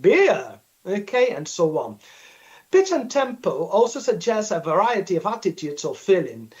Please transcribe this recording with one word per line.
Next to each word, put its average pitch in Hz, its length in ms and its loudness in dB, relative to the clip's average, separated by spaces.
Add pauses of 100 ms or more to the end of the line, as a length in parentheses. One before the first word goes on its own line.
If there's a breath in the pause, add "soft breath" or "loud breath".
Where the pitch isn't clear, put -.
Beer? 262 600 4 (240)
Okay? 208 460 0
And 151 160 -8
so 156 320 0
on. 113 200 -8 (720 loud breath)
Pitch 381 200 4
and 294 200 -2
tempo 190 560 -2
also 233 340 2
suggests 214 500 -2
a 170 100 -2
variety 180 560 0
of 165 100 -2
attitudes 170 580 -6
or 143 100 -4
feeling 123 640 -2